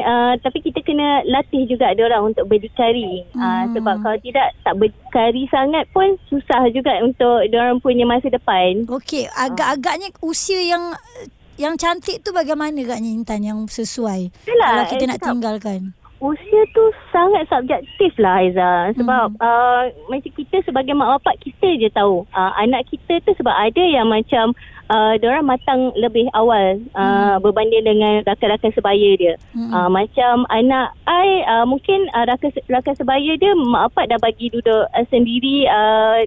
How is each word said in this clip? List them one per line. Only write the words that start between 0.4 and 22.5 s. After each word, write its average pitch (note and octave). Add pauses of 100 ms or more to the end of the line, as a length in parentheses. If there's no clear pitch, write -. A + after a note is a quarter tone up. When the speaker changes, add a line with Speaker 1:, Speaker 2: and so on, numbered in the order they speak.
Speaker 1:
kita D#4+
kena D4
latih C4+
juga A#3+
dia A3+
orang A3+
untuk -
berdikari. G#3+ (100)
Ah, A#3+
Speaker 2:
Hmm. A#3
Speaker 1:
sebab A3+
kalau A3
tidak, B3 (100)
tak G3
berdikari A#3
sangat D4
pun F#4+
susah B3+
juga A#3+
untuk A#3+
dia A3
orang B3
punya B3
masa A#3+
depan. G3+
Speaker 2:
Okey, B3
Speaker 1:
Ah. B3+
Speaker 2:
agak-agaknya D4+
usia F4
yang, F4 (640)
yang D#4
cantik F4
tu -
bagaimana D4+
agaknya, A#3
Intan, A3
yang G#3+
sesuai G#3 (160)
Speaker 1:
Yelah, A4+
Speaker 2:
kalau A3+
kita C4
Speaker 1:
I B3+
Speaker 2:
nak -
Speaker 1:
cakap F4
Speaker 2:
tinggalkan? G#3+ (380)
Speaker 1:
Usia F#4
tu A4+ (260)
sangat F4+
subjektif C#4
lah, F#3+
Haiza. F3+
Sebab, A#3+
Speaker 2:
Hmm. A3
Speaker 1:
ah, A#3+ (240)
macam C4+
kita F#4
sebagai C4+
mak C4+
bapak, -
kita - (100)
je A3
tahu. G3+
Ah, F#3